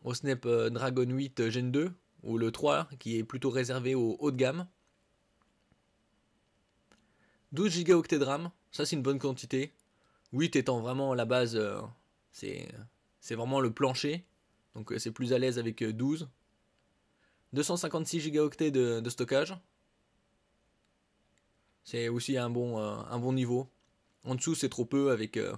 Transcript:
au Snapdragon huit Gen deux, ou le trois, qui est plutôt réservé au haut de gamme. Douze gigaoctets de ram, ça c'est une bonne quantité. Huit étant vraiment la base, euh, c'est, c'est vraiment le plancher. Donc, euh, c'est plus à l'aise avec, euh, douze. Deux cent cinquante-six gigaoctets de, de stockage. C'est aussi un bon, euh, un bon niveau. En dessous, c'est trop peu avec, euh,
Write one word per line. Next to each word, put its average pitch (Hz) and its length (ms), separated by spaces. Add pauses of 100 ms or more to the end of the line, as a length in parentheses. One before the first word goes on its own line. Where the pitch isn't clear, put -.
au 123 120
Snapdragon 123 920
huit 131 440
Gen 123 200
deux, 160 220 (300)
ou 113 160
le 113 120
trois, 147 460
qui 113 220
est 110 40
plutôt 127 280
réservé 127 420
au 117 260
haut 147 120
de 127 60
gamme. 143 300 (2750)
Douze 170 220
gigaoctets 170 460
de 135 60
ram, 151 260 (200)
ça 151 140
c'est 160 120
une 135 60
bonne 135 160
quantité. 135 520 (600)
Huit 147 240
étant 120 240
vraiment 131 320
la 123 100
base, 120 320
euh, 104 240 (540)
c'est, - 340 (540)
c'est - 140
vraiment 127 260
le 120 100
plancher. 139 540 (480)
Donc, 110 180
euh, 107 80
c'est 113 120
plus 120 200
à 127 80
l'aise 127 200
avec, 117 220
euh, 110 120
douze. 131 340 (1300)
Deux 143 100
cent 175 140
cinquante-six 165 420
gigaoctets 151 520
de, 120 280
de 117 100
stockage. 139 460 (2250)
C'est 117 240
aussi 123 280
un 120 120
bon, 120 300
euh, 107 180 (120)
un 120 100
bon 123 120
niveau. 127 380 (560)
En 127 100
dessous, 160 200
c'est 143 120
trop - 160
peu 139 280
avec, 110 260
euh, 95 200